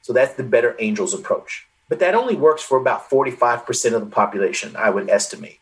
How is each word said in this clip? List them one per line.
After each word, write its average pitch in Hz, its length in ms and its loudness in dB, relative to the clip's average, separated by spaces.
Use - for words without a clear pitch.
So - 100 -6
that's 131 220 2
the 131 100 -8
better 117 340 2
angels 107 360 -2
approach. - 520 -6
But - 120 -2
that 190 140 2
only 240 200 2
works 156 280 2
for 131 160 2
about 131 300 -2
forty-five 123 560 0
percent 117 300 -2
of 113 80 2
the 104 80 -12
population, 101 680 -2
I 107 140 0
would 98 180 -4
estimate. 101 540 -2